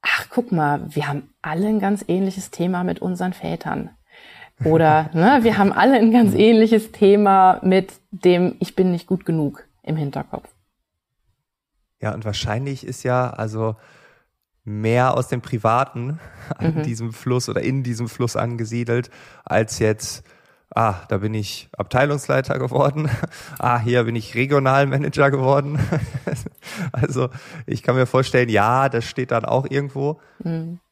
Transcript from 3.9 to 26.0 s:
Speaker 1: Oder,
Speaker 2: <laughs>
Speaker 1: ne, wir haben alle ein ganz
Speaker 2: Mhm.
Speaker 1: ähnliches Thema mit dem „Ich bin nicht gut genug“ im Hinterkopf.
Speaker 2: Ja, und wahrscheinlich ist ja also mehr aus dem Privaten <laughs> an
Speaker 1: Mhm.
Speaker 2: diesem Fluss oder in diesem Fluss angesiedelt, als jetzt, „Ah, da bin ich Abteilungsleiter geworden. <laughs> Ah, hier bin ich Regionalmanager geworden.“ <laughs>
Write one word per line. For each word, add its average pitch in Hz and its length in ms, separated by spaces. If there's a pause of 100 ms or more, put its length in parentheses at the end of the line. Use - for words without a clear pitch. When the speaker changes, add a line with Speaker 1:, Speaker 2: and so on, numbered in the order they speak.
Speaker 1:
Oder, 156 460
Speaker 2:
<laughs> 165 40
Speaker 1:
ne, 214 300
wir 220 140
haben 196 160
alle 254 220
ein 226 160
ganz 226 200
Speaker 2:
Mhm. - 80
Speaker 1:
ähnliches 220 520
Thema 196 720
mit 190 300 (180)
dem 180 480
„Ich - 160
bin 185 160
nicht 170 160
gut 185 180
genug“ 156 420 (160)
im 156 140
Hinterkopf. 143 520 (1500)
Speaker 2:
Ja, 107 120
und 113 100
wahrscheinlich 123 640
ist - 180
ja 127 260
also 110 460 (880)
mehr 113 520
aus 127 120
dem 123 140
Privaten 123 760 (180)
<laughs> - 200
an 160 180
Speaker 1:
Mhm. 156 60
Speaker 2:
diesem 117 320
Fluss 123 360
oder 104 120
in 131 220
diesem 120 240
Fluss - 280
angesiedelt, 117 760 (340)
als - 360
jetzt, - 440 (500)
„Ah, 104 360
da 107 80
bin 107 160
ich - 440
Abteilungsleiter 135 840
geworden. 139 500 (240)
<laughs> - 260
Ah, 120 200
hier 120 240
bin 113 120
ich 113 200
Regionalmanager 139 960
geworden.“ 139 520
<laughs> - 1080